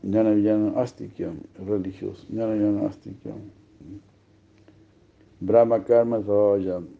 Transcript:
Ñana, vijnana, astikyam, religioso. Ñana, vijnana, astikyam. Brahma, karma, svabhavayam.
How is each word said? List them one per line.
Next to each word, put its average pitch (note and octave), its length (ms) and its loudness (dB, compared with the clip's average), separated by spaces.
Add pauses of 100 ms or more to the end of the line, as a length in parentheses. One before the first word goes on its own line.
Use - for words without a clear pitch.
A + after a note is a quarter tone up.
Ñana, A2 260 2
vijnana, G#2+ 500 2
astikyam, - 600 -8 (260)
religioso. F#2+ 600 -6
Ñana, A2 260 -4
vijnana, G#2 340 0
astikyam. G#2+ 520 -14 (2000)
Brahma, A2+ 440 4
karma, A#2 380 2
svabhavayam. G2+ 640 2 (140)